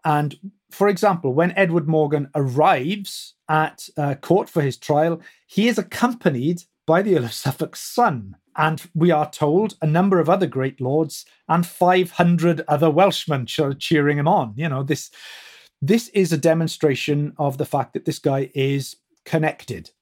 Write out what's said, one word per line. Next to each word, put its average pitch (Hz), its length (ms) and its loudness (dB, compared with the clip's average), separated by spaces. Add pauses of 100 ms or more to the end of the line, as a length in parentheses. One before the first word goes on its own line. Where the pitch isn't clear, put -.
And, 151 480 -2 (180)
for 202 180 0
example, 180 440 0
when 165 240 2
Edward 165 320 2
Morgan 147 460 0
arrives 151 1000 0 (140)
at, 156 480 -2
uh, 143 200 -2
court 196 320 2
for 160 140 -2
his 135 140 -2
trial, 156 440 0 (260)
he 208 200 0
is 233 120 2
accompanied 170 880 -2 (220)
by 170 160 4
the 202 140 2
Earl 127 80 0
of 113 80 -8
Suffolk's - 480 -6
son. 131 560 -2 (200)
And 156 260 -2 (120)
we 170 160 4
are 151 200 0
told 165 500 0
a 156 60 -2
number 180 340 2
of 151 80 0
other 190 180 2
great 135 340 -4
lords 139 440 -4 (240)
and 170 180 2
five 180 460 2
hundred 170 560 2
other 151 220 2
Welshmen 151 560 0
che-, 143 320 -2
cheering 147 400 2
him 147 100 0
on. 143 280 0
You 160 120 -4
know, 135 140 -4
this, 139 280 -4 (720)
this 220 260 2
is 185 240 2
a 156 60 0
demonstration 151 1000 0
of 139 220 -2
the 147 80 -4
fact - 260 -4
that - 140 -8
this 156 120 -6
guy 135 360 -2
is 139 420 -4 (280)
connected. 147 680 -4 (120)